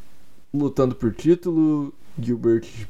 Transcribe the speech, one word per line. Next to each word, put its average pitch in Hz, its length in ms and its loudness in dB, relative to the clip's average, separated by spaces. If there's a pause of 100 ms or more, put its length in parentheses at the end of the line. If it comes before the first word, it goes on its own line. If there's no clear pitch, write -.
(540)
lutando 139 420 2
por 113 180 0
título. 156 800 2 (260)
Gilbert 117 480 2 (220)